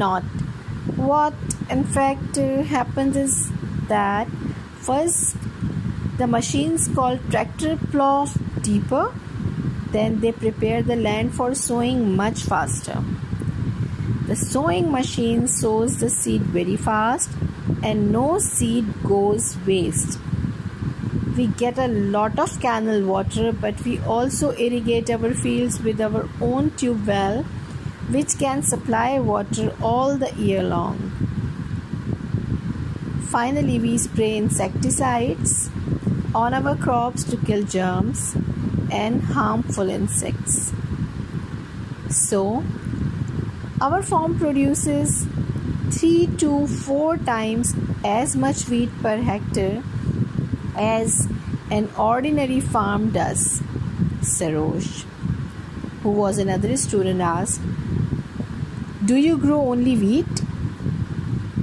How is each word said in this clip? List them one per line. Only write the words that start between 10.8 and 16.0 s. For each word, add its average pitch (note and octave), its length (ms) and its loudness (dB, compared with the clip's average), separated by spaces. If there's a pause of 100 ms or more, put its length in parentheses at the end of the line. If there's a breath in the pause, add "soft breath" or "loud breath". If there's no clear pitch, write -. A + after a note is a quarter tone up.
the A#3+ 140 2 (120)
land A3 320 0
for B3 220 0
sowing A#3+ 420 2 (160)
much A3 320 0
faster. - 500 -2 (1300)
The G#3+ 160 0
sowing E4+ 480 2
machine A#3+ 640 0
sows A3+ 480 2